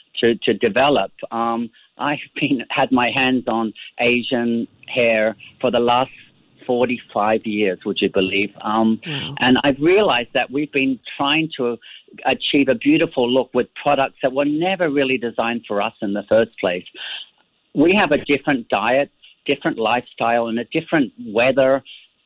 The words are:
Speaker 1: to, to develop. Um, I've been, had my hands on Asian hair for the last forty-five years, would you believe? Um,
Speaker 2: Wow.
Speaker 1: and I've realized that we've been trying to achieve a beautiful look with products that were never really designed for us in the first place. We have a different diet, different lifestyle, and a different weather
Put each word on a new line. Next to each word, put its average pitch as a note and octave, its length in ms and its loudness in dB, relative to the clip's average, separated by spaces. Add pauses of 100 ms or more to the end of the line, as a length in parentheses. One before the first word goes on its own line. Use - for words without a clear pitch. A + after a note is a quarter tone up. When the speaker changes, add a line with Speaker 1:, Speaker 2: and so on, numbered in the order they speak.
(220)
Speaker 1:
to, A#2 140 4
to A#2+ 180 0
develop. A#2 580 0 (200)
Um, A#2 380 -2 (280)
I've C#3+ 220 -4 (200)
been, C#3 300 -2
had C3+ 240 0
my B2 180 2
hands B2+ 340 0
on A2+ 280 -2 (260)
Asian A#2+ 720 0 (180)
hair A2 480 0 (240)
for B2+ 100 0
the A#2+ 120 2
last A#2+ 300 2 (540)
forty-five A#2 800 0
years, G#2 400 -2
would G2+ 140 -4
you G2 100 0
believe? G2 520 -2
Um, A2 440 0
Speaker 2:
Wow. C#3+ 360 -8
Speaker 1:
and C3 240 4
I've C#3 160 0
realized D#3+ 520 2
that B2 160 0
we've D3 220 -4
been C3+ 260 0 (200)
trying D#3 400 0
to A#2+ 200 -2 (480)
achieve C3+ 440 0
a C3 60 2
beautiful C#3+ 540 2
look C3 240 0
with B2 220 0
products C3+ 460 0
that C3+ 100 0
were C#3 140 0
never E3+ 440 0
really C3+ 280 0
designed A#2 500 -4
for G2+ 140 -2
us A2 200 -4
in G2+ 120 -4
the G2+ 160 -4
first A2 280 2
place. F2+ 280 -2 (880)
We E3 220 4
have F3+ 180 2
a C3 100 0
different C3+ 460 -2
diet, B2 420 0 (340)
different C#3+ 320 -2
lifestyle, A#2 720 0
and A2+ 100 -4
a A#2 80 -6
different D#3+ 540 -2
weather B2+ 640 2 (420)